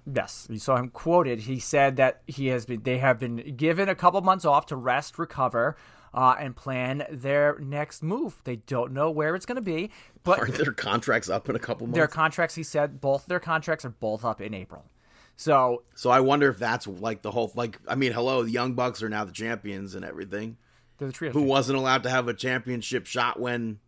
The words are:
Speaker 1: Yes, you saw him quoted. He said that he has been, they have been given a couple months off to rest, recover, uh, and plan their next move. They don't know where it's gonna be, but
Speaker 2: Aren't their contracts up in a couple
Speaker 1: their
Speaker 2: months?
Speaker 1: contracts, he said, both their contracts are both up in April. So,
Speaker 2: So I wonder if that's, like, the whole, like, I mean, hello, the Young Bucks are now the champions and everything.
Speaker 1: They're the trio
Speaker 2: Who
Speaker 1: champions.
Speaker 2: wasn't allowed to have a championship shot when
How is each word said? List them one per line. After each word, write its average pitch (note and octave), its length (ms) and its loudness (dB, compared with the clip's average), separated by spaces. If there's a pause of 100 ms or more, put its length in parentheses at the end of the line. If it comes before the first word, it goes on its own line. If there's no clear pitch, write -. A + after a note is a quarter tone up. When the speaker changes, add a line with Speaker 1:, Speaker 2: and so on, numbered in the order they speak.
(100)
Speaker 1:
Yes, - 400 -6
you A2 80 -8
saw C3 180 0
him B2 120 -2
quoted. D#3 520 2
He B2+ 180 -6
said C#3 380 4
that C3 300 2
he C3+ 200 -4
has B2 180 0
been, A#2 180 -6
they B2+ 140 0
have B2+ 220 4
been A#2+ 380 -6
given E3 340 2
a F#3 40 0
couple F3+ 280 4
months F#3 240 2
off D3 200 4
to C#3+ 100 -6
rest, B2+ 420 -2
recover, C3 580 0 (380)
uh, B2+ 240 6
and C3 180 -8
plan C3 540 -4
their C#3+ 480 2
next D3 440 -6
move. G3+ 420 -4
They B2+ 120 -6
don't B2 360 -2
know D3 180 2
where D#3 240 0
it's F#3 100 -6
gonna B3 160 -6
be, F#3 300 -4 (320)
but F3+ 160 4
Speaker 2:
Aren't A2 160 0
their C#3 180 0
contracts A2+ 560 0
up G2 220 -2
in A2 60 0
a - 20 -2
couple A#2 280 -6
Speaker 1:
their D#3+ 180 2
Speaker 2:
months? C#3+ 100 0
Speaker 1:
contracts, D#3+ 400 0
he E3 80 -8
said, C#3+ 400 -2
both C#3 240 0
their F3+ 140 -2
contracts D#3+ 440 -2
are B2 60 -8
both A2 340 -4
up A2 160 -2
in G#2 140 -8
April. F#2+ 300 -12 (520)
So, C3 460 4 (120)
Speaker 2:
So - 140 -2
I B2+ 120 6
wonder C#3 280 6
if F#2+ 100 -2
that's, A#2 280 -2
like, G2+ 340 -6
the G#2 120 -6
whole, A2+ 220 -2
like, A#2 320 -4
I - 100 -2
mean, C3 160 2
hello, B2 320 0
the A2+ 60 -4
Young B2 220 -2
Bucks A#2+ 300 -2
are A2 80 -4
now G#2+ 140 -2
the F2 80 -12
champions G2 640 -8
and F#2 120 -10
everything. G#2 500 -8 (420)
Speaker 1:
They're C#3 100 -6
the C3 40 -8
trio D3+ 200 -8
Speaker 2:
Who C#3+ 80 0
Speaker 1:
champions. C#3 100 4
Speaker 2:
wasn't C3+ 280 4
allowed C3 260 2
to B2+ 60 -2
have B2+ 180 2
a A#2 60 0
championship B2 720 -4
shot B2 340 -2
when A#2 460 -4